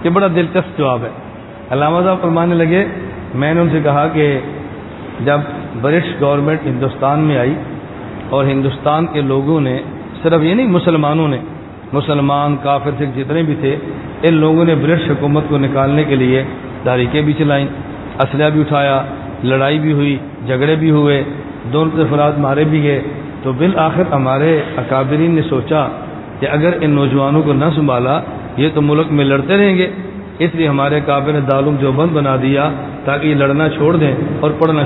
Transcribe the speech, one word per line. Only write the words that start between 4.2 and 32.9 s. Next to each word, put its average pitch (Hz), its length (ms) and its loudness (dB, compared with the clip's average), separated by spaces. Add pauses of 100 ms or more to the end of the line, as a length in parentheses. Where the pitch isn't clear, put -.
جب 143 200 2 (420)
برٹش 165 400 0
گورنمنٹ 143 440 2
ہندوستان 135 540 0
میں 151 180 2
آئی 127 160 2 (760)
اور 135 160 2
ہندوستان 139 600 0
کے 151 160 -4
لوگوں 139 400 2
نے، 131 160 0 (460)
صرف 160 200 4
یہ 165 100 2
نہیں، 247 140 2
مسلمانوں 160 600 2
نے، 135 100 0 (560)
مسلمان، 143 720 0
کافر، 139 360 0
سکھ 135 200 -4
جتنے 147 240 -2
بھی 147 160 0
تھے، 139 180 0 (460)
ان 165 100 6
لوگوں 160 320 4
نے 165 100 4
برٹش 156 360 2
حکومت 143 380 0
کو 147 80 0
نکالنے 139 460 2
کے 147 120 0
لیے 131 280 2 (400)
تحریکیں 123 380 0
بھی 151 120 2
چلائیں، 143 340 0 (520)
اسلحہ 135 300 2
بھی 151 120 2
اٹھایا، 139 400 2 (420)
لڑائی 135 360 2
بھی 156 120 0
ہوئی، 143 260 2 (300)
جھگڑے 135 280 2
بھی 156 140 2
ہوئے، 143 340 4 (500)
دونوں 156 240 0
طرف 156 140 2
افراد 147 260 2
مارے 143 260 2
بھی 151 200 2
گئے۔ 143 180 0 (420)
تو 131 80 -2
بالآخر 160 520 0 (100)
ہمارے 143 480 2 (160)
اکابرین 135 580 0
نے 156 60 2
سوچا 143 460 0 (520)
کہ 143 120 -2
اگر 151 180 2 (120)
ان 156 80 2
نوجوانوں 139 520 2
کو 147 120 2
نہ 135 120 2 (100)
سنبھالا، 135 460 0 (360)
یہ 143 160 2
تو 151 80 0
ملک 147 300 2
میں 147 140 2
لڑتے 139 320 2
رہیں 202 200 4
گے، 180 100 2 (520)
اس 165 160 0
لیے 165 120 2
ہمارے 143 300 2
اکابر 143 360 0
نے 151 60 2
دارالعلوم 139 360 2
دیوبند 139 360 2
بنا 143 300 2
دیا 139 280 2 (360)